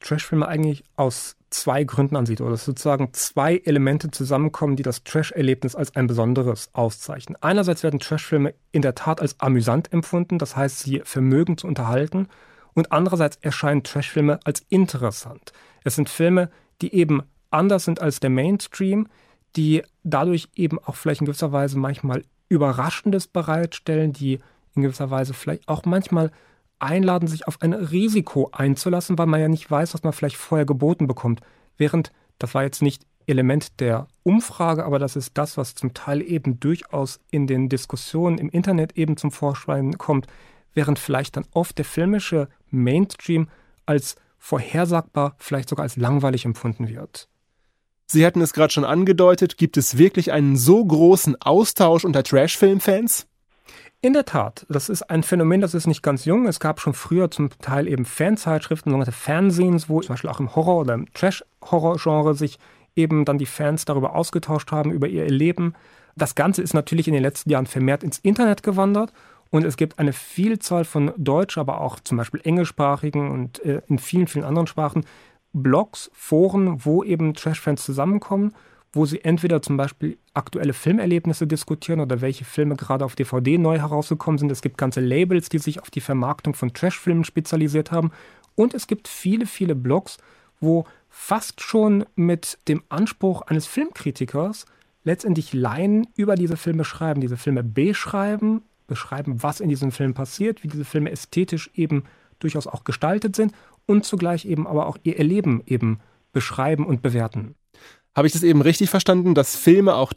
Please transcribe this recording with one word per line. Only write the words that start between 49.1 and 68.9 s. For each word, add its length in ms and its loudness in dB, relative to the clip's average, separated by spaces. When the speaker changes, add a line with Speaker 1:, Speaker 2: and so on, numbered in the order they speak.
Speaker 2:
gibt 200 0
es 200 0
wirklich 320 6
einen 260 4
so 280 6
großen 580 6
Austausch 600 4
unter 180 2
Trash-Film-Fans? 1040 2
Speaker 1:
In 120 4
der 120 4
Tat, 440 -2
das 200 -2
ist 220 -4
ein 140 2
Phänomen, 360 4
das 140 0
ist 140 0
nicht 160 0
ganz 200 0
jung. 220 2
Es 140 -2
gab 180 -2
schon 160 -2
früher 380 0
zum 260 -2
Teil 300 -2
eben 160 -2
Fanzeitschriften, 880 -2
sogenannte 180 0
Fanzines, 760 2
wo 120 2
zum 120 -6
Beispiel 180 -6
auch 80 -6
im 160 -6
Horror- 280 4
oder 120 0
im 200 -8
Trash-Horror-Genre 1200 0
sich 260 -4
eben 300 2
dann 140 0
die 80 -2
Fans 400 -4
darüber 280 -2
ausgetauscht 560 -2
haben, 220 0
über 160 0
ihr 160 -2
Erleben. 500 0
Das 220 -4
Ganze 260 2
ist 120 -2
natürlich 340 0
in 40 2
den 120 2
letzten 260 -2
Jahren 160 2
vermehrt 380 0
ins 140 -6
Internet 440 2
gewandert 500 0